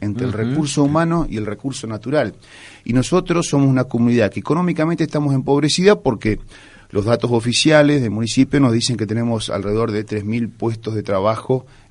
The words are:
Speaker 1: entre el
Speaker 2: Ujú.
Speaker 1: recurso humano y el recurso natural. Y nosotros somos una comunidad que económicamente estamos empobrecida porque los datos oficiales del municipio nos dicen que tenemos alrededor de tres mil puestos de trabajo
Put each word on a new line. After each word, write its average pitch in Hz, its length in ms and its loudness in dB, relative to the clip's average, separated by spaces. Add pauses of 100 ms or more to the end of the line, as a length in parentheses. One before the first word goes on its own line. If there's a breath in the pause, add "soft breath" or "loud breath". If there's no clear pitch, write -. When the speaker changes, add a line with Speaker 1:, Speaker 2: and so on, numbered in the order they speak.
Speaker 1:
entre 104 240 -4
el 127 40 -2
Speaker 2:
Ujú. 107 80 -6
Speaker 1:
recurso 139 460 -2
humano 165 460 0
y 101 80 -6
el 104 80 -4
recurso 110 420 -8
natural. 113 480 -4 (480 loud breath)
Y 113 100 -4
nosotros 170 540 0
somos 139 220 2
una 131 160 2
comunidad 117 460 2
que 104 100 -8
económicamente 165 640 0
estamos 147 280 0
empobrecida 147 680 2
porque 107 380 -2 (520 loud breath)
los 101 140 -2
datos 120 260 0
oficiales 147 720 4
del 113 100 0
municipio 117 480 2
nos 127 140 4
dicen 117 240 0
que 110 100 -2
tenemos 113 420 -2
alrededor 104 420 -2
de 107 120 -2
tres 104 220 -6
mil 113 240 -2
puestos 110 460 -4
de 104 80 -4
trabajo 107 600 0 (260 soft breath)